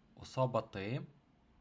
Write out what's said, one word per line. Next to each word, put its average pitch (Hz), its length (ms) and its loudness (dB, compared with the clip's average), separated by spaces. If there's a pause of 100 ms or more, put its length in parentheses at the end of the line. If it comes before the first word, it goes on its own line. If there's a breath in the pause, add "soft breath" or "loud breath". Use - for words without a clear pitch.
(160)
Особа 117 460 2
«ти» 107 400 -2 (600)